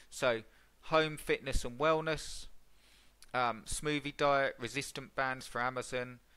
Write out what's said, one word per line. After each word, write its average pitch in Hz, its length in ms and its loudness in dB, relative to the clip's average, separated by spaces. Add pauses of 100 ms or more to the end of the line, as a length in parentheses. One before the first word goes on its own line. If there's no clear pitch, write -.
(100)
So 117 320 2 (400)
home 156 340 2
fitness - 480 0
and 120 140 -6
wellness, 156 720 0 (840)
um, 117 340 2
smoothie 147 500 -2
diet, 139 420 4
resistant 127 560 -6
bands 131 320 -2
for - 140 -4
Amazon, 123 600 -2 (160)